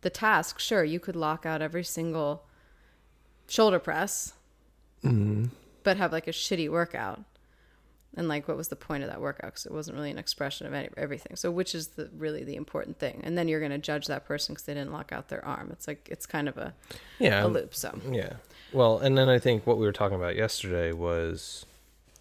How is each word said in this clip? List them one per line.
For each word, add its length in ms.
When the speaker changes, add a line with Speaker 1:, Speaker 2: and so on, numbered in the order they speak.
Speaker 1:
the 80
task, 500
sure, 240
you 160
could 160
lock 300
out 160
every 220
single 600
shoulder 320
press, 540
Speaker 2:
Mm-hmm. 420
Speaker 1:
but 140
have, 140
like, 160
a 40
shitty 380
workout. 520
And, 120
like, 200
what 100
was 120
the 60
point 280
of 80
that 100
workout? 320
'Cause 140
it 40
wasn't 240
really 140
an 80
expression 480
of 80
any, 240
everything. 380
So 160
which 240
is 140
the, 280
really 260
the 120
important 420
thing? 260
And 140
then 100
you're 140
gonna 160
judge 300
that 180
person 300
'cause 80
they 100
didn't 180
lock 200
out 180
their 160
arm. 260
It's 160
like, 220
it's 160
kind 240
of 80
a, 160
Speaker 2:
Yeah, 240
Speaker 1:
a 20
Speaker 2:
um, 80
Speaker 1:
loop, 220
so. 240
Speaker 2:
yeah. 280
Well, 260
and 180
then 120
I 100
think 280
what 100
we 80
were 80
talking 240
about 180
yesterday 580
was 720